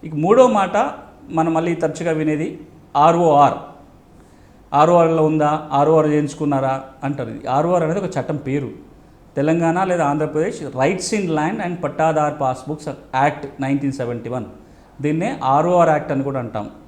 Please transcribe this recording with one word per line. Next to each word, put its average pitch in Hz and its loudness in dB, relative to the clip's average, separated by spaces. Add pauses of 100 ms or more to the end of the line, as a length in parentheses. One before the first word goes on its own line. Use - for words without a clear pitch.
ఇక 156 -10
మూడో 214 6
మాట 196 0 (520)
మనం 165 0
మళ్ళీ 165 0
తరచుగా 160 -4
వినేది 156 -2 (360)
ఆర్ఓఆర్. 151 6 (1200)
ఆర్ఓఆర్లో 160 6
ఉందా, 156 0
ఆర్ఓఆర్ 151 4
చేయించుకున్నారా 143 0 (200)
అంటారు. 135 -6
ఇది - -10
ఆర్ఓఆర్ 165 2
అనేది 165 -2
ఒక 185 -6
చట్టం 151 -4
పేరు. 135 -4 (680)
తెలంగాణ 165 0
లేదా 180 0
ఆంధ్రప్రదేశ్ 151 -2
Rights 160 -2
in 175 -2
Land 175 -2
and 175 -6
పట్టాదార్ 151 0
Passbooks 143 -6 (380)
Act 143 -4 (120)
నైన్టీన్ 139 -2
సెవెంటీ 120 -6
వన్. 120 -6 (560)
దీన్నే 165 -2
ఆర్ఓఆర్ 160 4
యాక్ట్ 151 0
అని 135 -2
కూడా 135 -4
అంటాం 107 -8 (180)